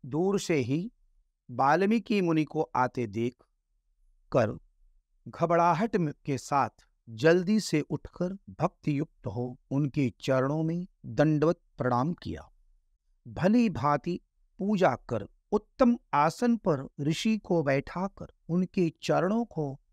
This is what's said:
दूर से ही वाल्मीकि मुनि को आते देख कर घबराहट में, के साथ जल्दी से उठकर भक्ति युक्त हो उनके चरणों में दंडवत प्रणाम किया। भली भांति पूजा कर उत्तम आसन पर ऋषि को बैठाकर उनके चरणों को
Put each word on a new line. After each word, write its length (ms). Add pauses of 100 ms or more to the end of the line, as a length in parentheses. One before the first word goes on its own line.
दूर 340
से 140
ही 380 (580)
वाल्मीकि 680
मुनि 240
को 320
आते 300
देख 300 (1000)
कर 220 (720)
घबराहट 680
में, 160 (120)
के 140
साथ 300 (400)
जल्दी 520
से 200
उठकर 580 (220)
भक्ति 380
युक्त 280
हो 320 (120)
उनके 500
चरणों 420
में 240 (200)
दंडवत 540 (180)
प्रणाम 340
किया। 400 (760)
भली 420
भांति 500 (380)
पूजा 360
कर 340 (240)
उत्तम 440 (180)
आसन 420
पर 320 (120)
ऋषि 380
को 240
बैठाकर 640 (220)
उनके 440 (100)
चरणों 420
को 360 (120)